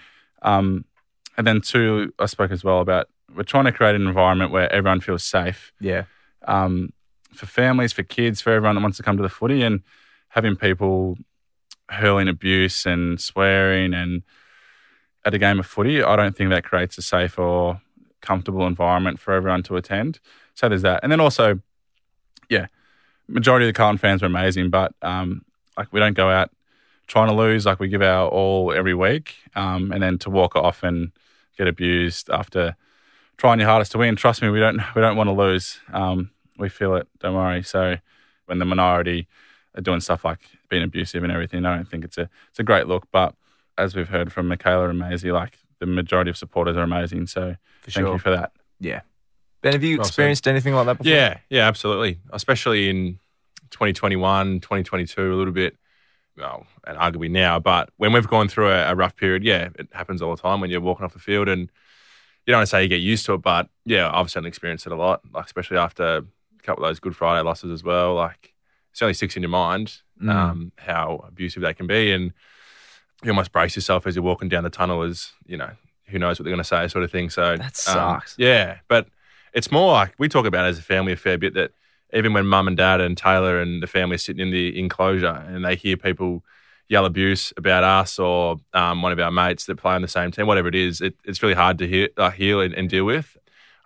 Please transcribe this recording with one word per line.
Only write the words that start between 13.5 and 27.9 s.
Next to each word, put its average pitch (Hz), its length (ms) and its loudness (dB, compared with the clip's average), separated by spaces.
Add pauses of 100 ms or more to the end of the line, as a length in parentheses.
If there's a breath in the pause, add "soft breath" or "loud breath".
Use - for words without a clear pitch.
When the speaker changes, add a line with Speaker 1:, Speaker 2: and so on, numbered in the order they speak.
Speaker 1:
and 87 300 -4 (1000 soft breath)
at 107 80 0
a 101 40 2
game 98 220 2
of 90 60 -4
footy, 131 360 0
I 98 140 4
don't 101 200 2
think 95 140 0
that 90 140 2
creates 90 340 -2
a 90 40 -10
safe 90 360 -2
or 87 440 0 (400)
comfortable 95 460 -2
environment 90 520 0
for 98 140 -4
everyone 92 300 0
to 92 120 -6
attend. 104 440 -4 (360 soft breath)
So 117 140 0
there's 95 140 0
that. 90 200 2
And 139 80 0
then 160 80 4
also, 113 400 4 (880)
yeah, 95 180 0 (600)
majority 123 380 4
of 113 40 4
the 104 80 -2
Carlton 104 200 4
fans 98 260 2
are 92 40 2
amazing, 90 420 0
but, 92 320 0
um, 92 420 -6 (340)
like, 101 160 -8
we 104 60 0
don't 104 160 2
go 95 140 4
out 92 220 2 (560)
trying 110 220 4
to 107 40 4
lose. 110 320 2
Like, 95 140 0
we 95 80 -2
give 98 140 0